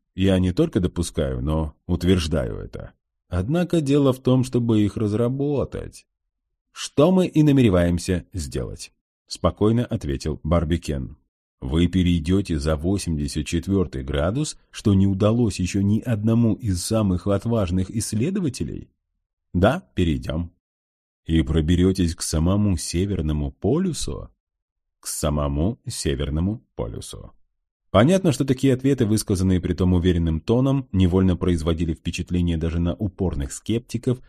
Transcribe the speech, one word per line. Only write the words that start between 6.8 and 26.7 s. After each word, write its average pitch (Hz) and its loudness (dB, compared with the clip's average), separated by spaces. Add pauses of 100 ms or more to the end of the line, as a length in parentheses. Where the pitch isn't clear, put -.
мы 185 4
и 156 2
намереваемся 90 4
сделать», 65 -8 (340)
спокойно 110 0
ответил 73 -6
Барбикен. 78 -2 (440)
«Вы 80 2
перейдете 87 0
за 78 -2
восемьдесят 80 -4
четвертый 85 -2
градус, 80 -4 (120)
что - 2
не 95 4
удалось 107 2
еще 92 -2
ни 101 2
одному 113 2
из 95 -4
самых 104 0
отважных 98 0
исследователей?» 117 -4 (600)
«Да, 113 2 (120)
перейдем». 82 -2 (760)
«И 82 2
проберетесь 85 2
к - -14
самому 95 0
Северному 78 -2
полюсу?» - -4 (720)
«К - -20
самому 73 -2
Северному 80 -4 (120)